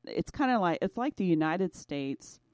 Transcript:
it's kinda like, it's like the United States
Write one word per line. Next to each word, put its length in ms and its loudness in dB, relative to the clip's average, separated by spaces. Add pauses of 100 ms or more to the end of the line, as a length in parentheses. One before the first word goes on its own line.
it's 280 -4
kinda 260 2
like, 240 2
it's 140 -2
like 180 -2
the 100 0
United 520 2
States 640 -8 (140)